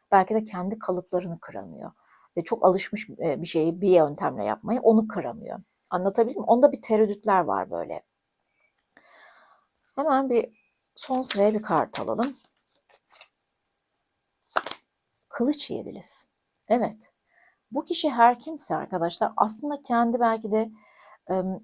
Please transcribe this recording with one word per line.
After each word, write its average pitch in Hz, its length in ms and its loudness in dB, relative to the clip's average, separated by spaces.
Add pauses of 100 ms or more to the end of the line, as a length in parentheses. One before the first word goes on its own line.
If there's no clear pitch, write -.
(120)
Belki 196 240 4
de 220 80 0
kendi 202 360 -8
kalıplarını 180 600 -4
kıramıyor. 85 520 -14 (460)
Ve 170 60 -2
çok - 220 -2
alışmış, 196 440 0
e, 147 320 -4
bir 170 60 -8
şeyi 170 340 0
bir 202 80 2
yöntemle 147 560 2
yapmayı 110 360 -4
onu 220 260 6
kıramıyor. - 520 -8 (300)
Anlatabildim 202 520 0
mi? - 60 -4
Onda 247 240 6
bir - 100 -12
tereddütler 208 600 2
var 98 280 -2
böyle. 80 320 -8 (1900)
Hemen 269 340 2
bir 240 240 2 (440)
son 254 240 -2
sıraya 214 320 2
bir 214 80 -2
kart 165 380 0
alalım. 240 380 -2 (3000)
Kılıç 269 420 -2
yedilisi. - 560 -8 (400)
Evet. 220 460 -2 (580)
Bu 277 140 -4
kişi 330 240 -2
her 233 300 6
kimse 285 360 -6
arkadaşlar 170 640 -2
aslında 285 440 0
kendi 233 380 0
belki 226 320 0
de, 220 200 0 (560)
em, 185 360 -4